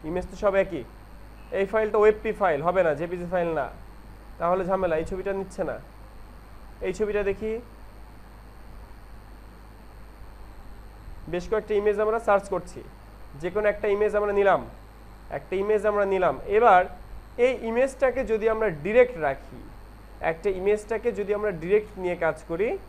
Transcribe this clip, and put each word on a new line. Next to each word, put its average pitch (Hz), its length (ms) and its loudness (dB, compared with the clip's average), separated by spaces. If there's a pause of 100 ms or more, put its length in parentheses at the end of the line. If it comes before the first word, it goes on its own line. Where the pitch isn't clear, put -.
image 180 280 -4
তো 196 40 -12
সব 196 200 2
একই। 185 280 0 (680)
এই 196 140 2
ফাইলটা 220 320 2
ওএপি 214 340 6
file, 175 300 2
হবে 180 220 4
না, 156 100 6
জেপিজি 175 380 -4
file 175 160 2
না, 151 220 0 (680)
তাহলে 180 280 2
ঝামেলা। 185 320 2
এই 127 80 0
ছবিটা 190 280 -4
নিচ্ছে 190 300 -4
না। 123 160 -4 (1000)
এই 190 120 -2
ছবিটা 208 300 0
দেখি, 220 360 -2 (3750)
বেশ 175 200 -4
কয়েকটা 214 240 0
image 202 260 4
আমরা 220 200 2
search 202 300 4
করছি, 175 340 -4 (560)
যে 170 100 -4
কোনো 208 200 2
একটা 208 180 0
image 208 280 4
আমরা 208 180 2
নিলাম, 190 320 6 (640)
একটা 143 260 -6
image 202 300 2
আমরা 208 200 4
নিলাম। 185 400 2
এবার 202 400 8 (520)
এই 247 300 2
ইমেজটাকে 254 580 2
যদি 220 240 2
আমরা 220 200 2
direct 196 480 4
রাখি, 135 520 -4 (500)
একটা 165 300 0
ইমেজটাকে 208 640 0
যদি 202 220 -2
আমরা 208 180 0
direct 190 480 0
নিয়ে 180 160 -2
কাজ 160 320 0
করি 214 300 -2 (100)